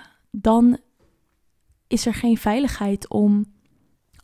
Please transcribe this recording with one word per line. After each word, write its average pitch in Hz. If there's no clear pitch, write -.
dan 233
is -
er 226
geen 233
veiligheid 208
om 208